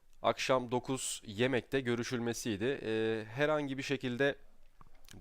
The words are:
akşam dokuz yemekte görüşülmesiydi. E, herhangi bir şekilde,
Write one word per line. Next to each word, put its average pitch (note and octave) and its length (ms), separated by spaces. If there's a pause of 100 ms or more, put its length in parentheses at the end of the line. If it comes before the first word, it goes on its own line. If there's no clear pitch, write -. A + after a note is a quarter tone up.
(220)
akşam B2 500
dokuz B2+ 540
yemekte A#2+ 540
görüşülmesiydi. A#2+ 1040
E, A2 420
herhangi C#3+ 520
bir C3+ 60
şekilde, C3 520 (840)